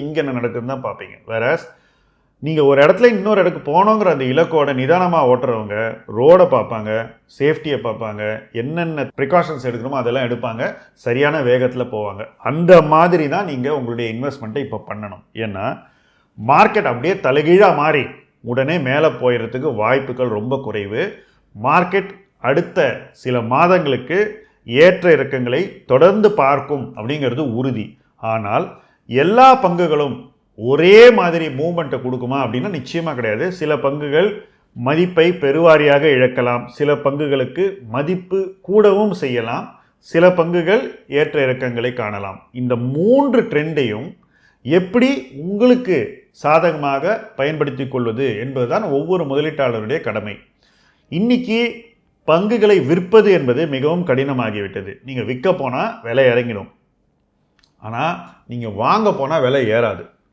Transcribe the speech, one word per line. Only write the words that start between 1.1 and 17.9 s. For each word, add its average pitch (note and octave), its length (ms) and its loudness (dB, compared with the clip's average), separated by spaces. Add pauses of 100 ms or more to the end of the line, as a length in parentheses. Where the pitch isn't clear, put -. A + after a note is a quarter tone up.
Whereas, A#2+ 320 -2 (800)
நீங்க D3+ 260 0
ஒரு C#3 140 6
இடத்துல F#3+ 320 6
இன்னொரு G3+ 260 0
இடத்துக்கு D#3 280 -2
போகணுங்கிற G3 440 2
அந்த C3+ 180 -2
இலக்கோட D3+ 480 2
நிதானமா E3+ 400 2 (120)
ஓட்டுறவங்க A2 460 -2 (400)
ரோடை E3+ 380 6
பார்ப்பாங்க, G#2+ 360 -2 (440)
சேஃப்டியை D3+ 500 -2
பார்ப்பாங்க, G#2+ 380 -8 (380)
என்னென்ன D#3 440 -6 (140)
ப்ரிகாஷன்ஸ் C#3 500 -2
எடுக்கணுமோ B2 320 -6
அதெல்லாம் A#2+ 280 -2
எடுப்பாங்க, A#2 340 -6 (420)
சரியான C#3+ 440 0
வேகத்துல B2 440 0
போவாங்க. G#2 320 -8 (260)
அந்த E3 300 6 (120)
மாதிரி E3 420 4
தான் G3 160 -2
நீங்க C3 260 -4
உங்களுடைய A#2+ 380 -6
இன்வெஸ்ட்மெண்ட்டை B2 500 -8
இப்ப G#2+ 240 -10
பண்ணணும். G#2 340 -12 (220)
ஏன்னா G2+ 220 -6 (720)
மார்க்கெட் D#3+ 540 2
அப்படியே C#3 220 -2 (120)
தலைகீழா D#3+ 420 6 (140)
மாறி D3+ 200 2 (500)